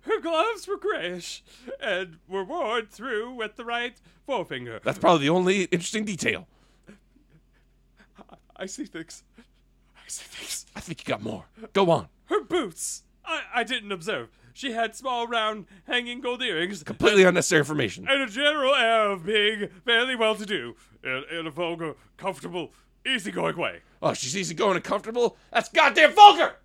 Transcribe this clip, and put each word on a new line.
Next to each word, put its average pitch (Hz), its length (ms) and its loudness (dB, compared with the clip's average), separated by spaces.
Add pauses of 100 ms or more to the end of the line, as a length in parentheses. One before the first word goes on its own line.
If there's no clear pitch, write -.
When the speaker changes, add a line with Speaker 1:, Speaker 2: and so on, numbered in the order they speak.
Speaker 1:
Her 403 100 0
gloves 330 480 -2
were 381 100 -6
grayish 180 640 -8 (360)
and 180 380 -6 (100)
were 190 160 -6
worn 233 440 -4
through 233 480 -8
with 214 220 -8
the 240 60 -12
right 233 320 -6 (300)
forefinger. 131 580 -6
Speaker 2:
That's 127 140 -2
probably 165 300 6
the - 20 4
only 185 360 2
interesting 196 380 -4
detail. 175 440 -4 (1700)
Speaker 1:
I, 208 60 -20 (340)
I - 80 -12
see 202 200 -12
things. 165 380 -14 (140)
I - 680 -20
see - 180 -12
things. - 400 -14 (100)
Speaker 2:
I 208 40 -10
think - 220 -12
you - 100 -16
got 101 100 -4
more. 165 240 -10 (280)
Go 190 180 4
on. 131 160 0 (180)
Speaker 1:
Her 381 180 -2
boots. 240 600 -6 (200)
I, 320 180 -6 (120)
I 240 100 0
didn't 214 280 -6
observe. 165 380 -6 (220)
She 262 200 -8
had 220 240 -4
small, 247 320 -4
round, 220 400 -4 (200)
hanging 240 340 -4
gold 247 200 -6
earrings. 185 400 -4
Speaker 2:
Completely 208 420 4
unnecessary 175 360 6
information. 143 500 -2
Speaker 1:
And 277 140 4
a 247 40 -4
general 277 460 0
air 226 380 4
of 175 140 -6
being 208 440 0 (160)
fairly 247 300 2
well-to-do 208 600 -2 (280)
in, 131 280 -4
in 165 160 -8
a 156 40 -10
vulgar, 165 420 -6 (240)
comfortable, 175 560 -8 (320)
easygoing 180 520 -4
way. 101 240 -6 (200)
Speaker 2:
Oh, 139 140 0
she's 131 200 -8
easygoing 180 400 0
and 170 80 -4
comfortable? 220 540 -2 (160)
That's - 160 -2
goddamn 302 440 6
vulgar! 339 520 10